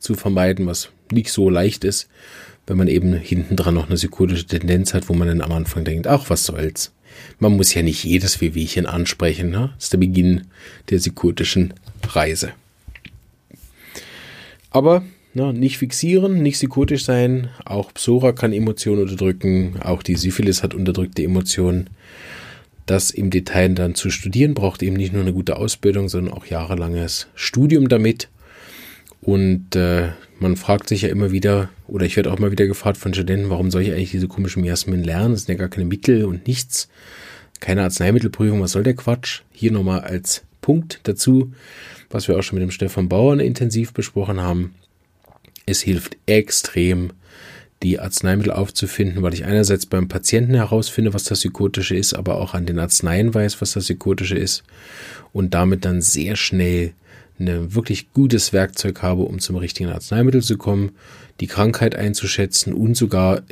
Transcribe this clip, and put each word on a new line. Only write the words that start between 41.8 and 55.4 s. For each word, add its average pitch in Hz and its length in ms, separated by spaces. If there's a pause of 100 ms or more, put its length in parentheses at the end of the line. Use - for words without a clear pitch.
was - 180
wir 92 100
auch 95 40
schon 95 160
mit 92 40
dem 92 80
Stefan 92 380
Bauer 127 320
intensiv 117 520
besprochen 101 480
haben. 90 340 (920)
Es - 140
hilft - 360 (100)
extrem, 90 880 (680)
die 90 180
Arzneimittel 95 520
aufzufinden, 95 680
weil 87 120
ich 87 100
einerseits 101 420
beim 92 220
Patienten 120 460
herausfinde, 110 600
was 98 100
das - 160
Psychotische 95 540
ist, 95 200
aber 92 260
auch 95 140
an 90 120
den 87 120
Arzneien 90 560
weiß, 104 260
was 101 120
das 98 120
Psychotische 92 520
ist - 280 (680)
und 92 220